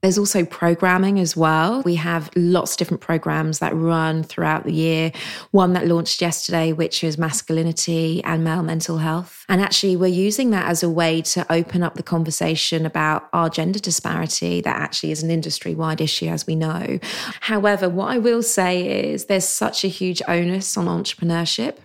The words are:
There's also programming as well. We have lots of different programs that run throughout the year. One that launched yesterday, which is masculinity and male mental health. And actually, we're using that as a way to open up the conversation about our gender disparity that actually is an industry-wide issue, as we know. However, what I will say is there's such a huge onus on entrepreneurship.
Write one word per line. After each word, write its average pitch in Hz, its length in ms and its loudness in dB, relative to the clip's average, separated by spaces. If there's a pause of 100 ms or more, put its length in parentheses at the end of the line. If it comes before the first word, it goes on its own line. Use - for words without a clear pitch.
There's 190 180 4
also 202 260 2
programming 185 760 2
as 165 160 0
well. 165 460 2
We 180 120 2
have 165 400 -2
lots 175 380 2
of - 60 -6
different 165 240 -2
programs 156 580 -2
that 165 120 -2
run 160 520 0
throughout 160 400 -2
the - 80 -2
year. 160 400 2 (400)
One 180 220 6
that 180 120 2
launched 170 340 2
yesterday, 165 520 0
which 160 320 -2
is 156 140 -2
masculinity 165 1040 0
and 165 180 0
male 165 220 0
mental 165 340 -2
health. 160 500 -4
And 190 120 4
actually, 202 340 2
we're 185 140 4
using 208 420 2
that 190 160 2
as 170 160 0
a 170 80 2
way 165 320 2
to - 300 -2
open 170 320 0
up 160 100 -4
the 180 80 -8
conversation 160 840 0
about 156 480 0
our 170 160 2
gender 165 300 -2
disparity 165 840 -2
that - 120 0
actually 156 380 -4
is 156 100 -4
an 165 80 0
industry-wide 160 680 -2
issue, 160 260 0
as 165 220 -4
we 165 80 0
know. 160 420 -2 (400)
However, 202 500 2
what 180 180 0
I 254 120 0
will 233 240 2
say 180 680 0
is 190 140 -6
there's 190 200 0
such - 380 -2
a 196 40 2
huge 180 380 -2
onus 175 500 0
on 175 100 0
entrepreneurship. 170 1000 -2